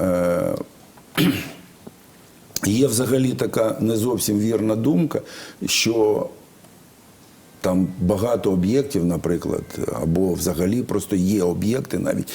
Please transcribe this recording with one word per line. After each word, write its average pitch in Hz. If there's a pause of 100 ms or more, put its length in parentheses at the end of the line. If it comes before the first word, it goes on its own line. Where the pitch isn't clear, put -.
(1200)
е, - (1400)
<clears throat> -
є 113
взагалі 127
така 113
не 110
зовсім 107
вірна 107
думка, 147 (460)
що 110 (1300)
там 92 (120)
багато 101
об'єктів, 98
наприклад, 80 (400)
або 87
взагалі 90
просто 101
є 95
об'єкти, 92
навіть -